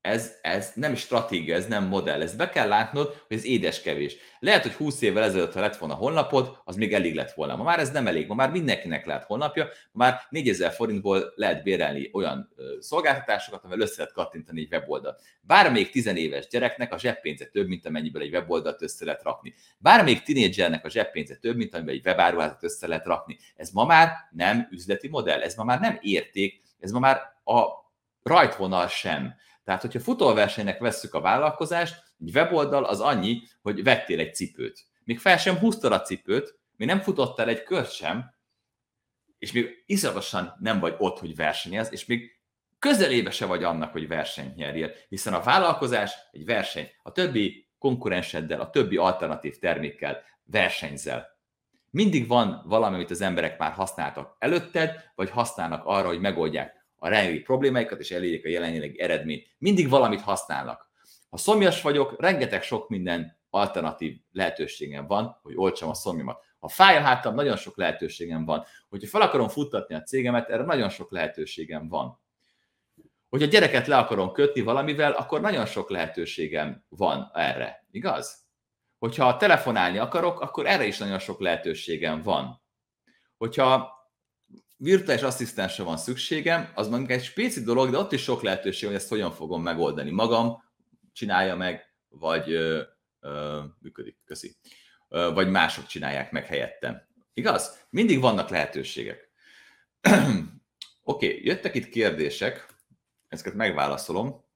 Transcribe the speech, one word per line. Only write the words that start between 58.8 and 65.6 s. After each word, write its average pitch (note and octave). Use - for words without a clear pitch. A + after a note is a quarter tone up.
eredményt. D#2+
Mindig F3+
valamit B2
használnak. C#2
Ha -
szomjas G3+
vagyok, C#3+
rengeteg C3+
sok -
minden F2
alternatív E2
lehetőségem D2
van, A2
hogy -
oltsam F2+